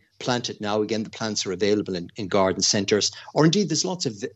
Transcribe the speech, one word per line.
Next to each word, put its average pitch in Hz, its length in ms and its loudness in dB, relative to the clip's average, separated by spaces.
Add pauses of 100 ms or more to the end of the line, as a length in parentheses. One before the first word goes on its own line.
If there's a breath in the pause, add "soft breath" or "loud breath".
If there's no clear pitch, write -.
(180)
planted 120 420 -4
now. 107 220 0
Again, 107 220 0
the 92 60 -10
plants 107 360 -4
are 101 60 -4
available 98 440 0
in, 87 200 -6
in 101 120 -8
garden 95 340 2
centres. 101 500 2 (220 loud breath)
Or 147 120 6
indeed, 170 240 4
there's 160 160 -2
lots 180 200 -4
of 107 140 -6
v-, - 160 -8